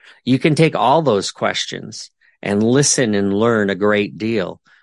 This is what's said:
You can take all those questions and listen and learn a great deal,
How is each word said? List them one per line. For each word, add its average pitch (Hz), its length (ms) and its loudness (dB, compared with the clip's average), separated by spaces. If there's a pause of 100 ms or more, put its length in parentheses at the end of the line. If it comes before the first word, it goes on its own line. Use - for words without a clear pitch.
(240)
You 131 160 2
can 156 160 2
take 156 180 2
all 127 280 2
those 107 300 0
questions - 800 -6 (300)
and 101 220 0
listen 123 500 2
and 101 240 0
learn 110 320 2
a 98 60 -2
great 104 420 0
deal, 98 440 -4 (220)